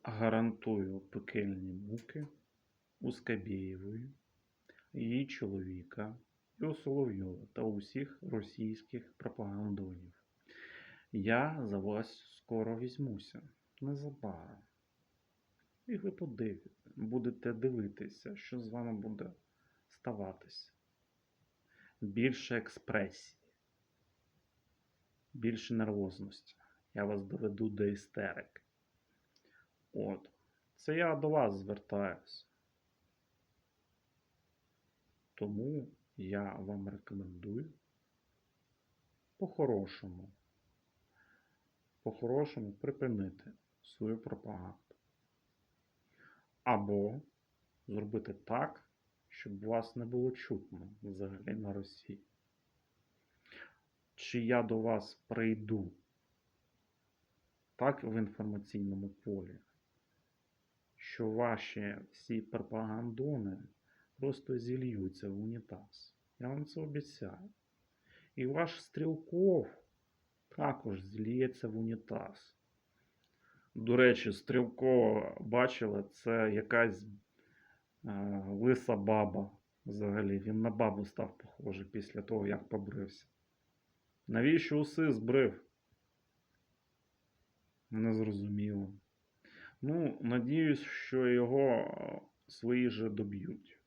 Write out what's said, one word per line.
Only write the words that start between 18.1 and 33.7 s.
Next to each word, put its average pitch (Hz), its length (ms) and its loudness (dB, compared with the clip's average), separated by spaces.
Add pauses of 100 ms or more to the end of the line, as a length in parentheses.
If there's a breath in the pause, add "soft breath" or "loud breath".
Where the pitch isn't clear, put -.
що - 240 -10
з 110 80 -10
вами 117 240 -4
буде 107 400 -6 (560)
ставатися. - 840 -10 (1300 soft breath)
Більше 117 560 2
експресії, - 960 -4 (1800)
більше 117 420 -2
нервозності. 101 840 -2 (380 soft breath)
Я 101 100 0
вас 101 200 0
доведу 107 440 -2
до 101 160 2
істерики. - 760 -4 (1300 soft breath)
От. 104 360 -6 (440)
Це 156 220 -4
я 165 200 4
до 147 120 0
вас 131 260 4
звертаюсь. 101 920 -4 (2750)